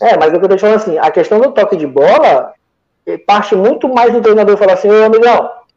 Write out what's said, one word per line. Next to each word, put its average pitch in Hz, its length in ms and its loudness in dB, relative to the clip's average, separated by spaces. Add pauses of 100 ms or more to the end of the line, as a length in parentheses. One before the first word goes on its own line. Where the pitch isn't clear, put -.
É, 208 160 2
mas 156 160 0
é - 20 0
o 175 40 -4
que 190 60 0
eu 190 40 -2
tô 196 60 0
te 190 60 -4
falando 214 160 0
assim, 180 200 -6
a 151 140 -2
questão 180 280 -2
do 262 120 0
toque 202 260 -2
de 151 100 -6
bola, 147 640 0 (520)
eh, 170 120 -8
parte 208 380 -2
muito 214 320 -2
mais 240 260 0
do 233 80 -2
treinador 208 360 2
falar 196 160 2
assim, 190 160 -2
"Ô, 214 160 4
amigão, 220 440 2 (280)